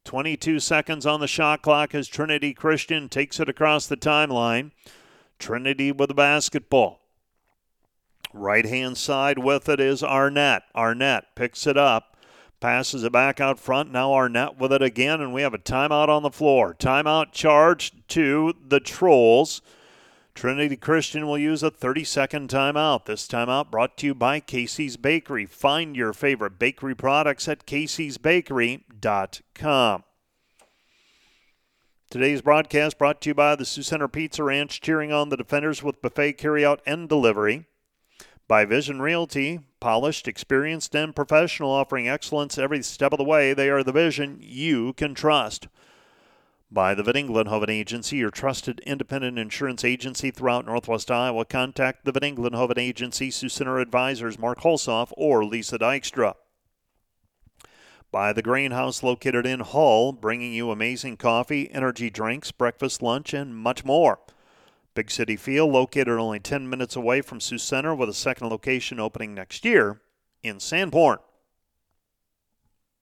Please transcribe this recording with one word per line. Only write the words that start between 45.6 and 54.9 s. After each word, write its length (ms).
By 180
the 120
Van 100
Englenhoven 560
Agency, 460
your 160
trusted 480
independent 580
insurance 460
agency 480
throughout 340
Northwest 440
Iowa. 340
Contact 600
the 80
Van 220
Englenhoven 420
Agency, 540
Sioux 180
Center 300
Advisors, 600
Mark 220
Holsoff 560